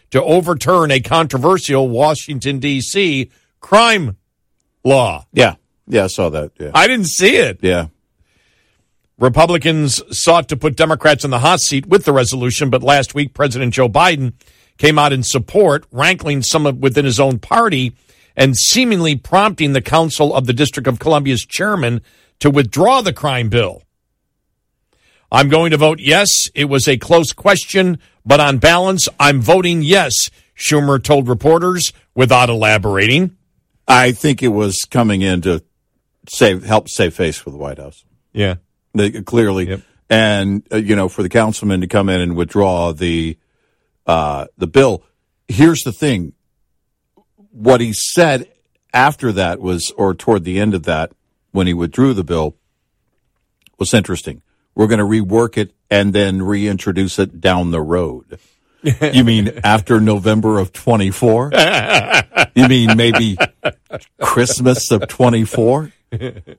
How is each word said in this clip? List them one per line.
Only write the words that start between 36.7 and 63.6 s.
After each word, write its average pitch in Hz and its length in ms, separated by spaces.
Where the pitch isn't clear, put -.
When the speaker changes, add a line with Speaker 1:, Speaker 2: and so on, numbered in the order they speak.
Speaker 2:
save 90 240
face 82 240
for - 140
the 71 60
White 71 200
House. 71 260
Speaker 1:
Yeah. 98 220
Speaker 2:
They, 104 180
clearly. 101 580
Speaker 1:
Yep. 98 120
Speaker 2:
And, 104 640
uh, 110 60
you 107 180
know, 95 140
for - 120
the 92 80
councilman 104 520
to 92 60
come 98 220
in 92 120
and 87 140
withdraw 87 580
the, 82 440
uh, 76 380
the 87 100
bill. 117 360
Here's 147 360
the 120 80
thing. 101 420
What 117 300
he 110 120
said 143 540
after 131 400
that 92 260
was, 90 380
or 95 160
toward 95 320
the 92 140
end 104 140
of 85 100
that, 80 280
when 92 160
he 87 60
withdrew 87 400
the 98 100
bill, 78 320
was - 160
interesting. 87 480
"We're 107 140
gonna 107 180
rework 110 520
it 98 160
and 101 240
then 98 280
reintroduce 98 800
it 90 200
down 90 320
the 82 100
road." 80 580
Speaker 1:
<laughs> 143 300
Speaker 2:
You 127 100
mean 113 280
after 107 360
November 107 600
of 92 120
twenty-four? 117 840
Speaker 1:
<laughs> 160 1000
Speaker 2:
You 127 140
mean 113 260
maybe 117 420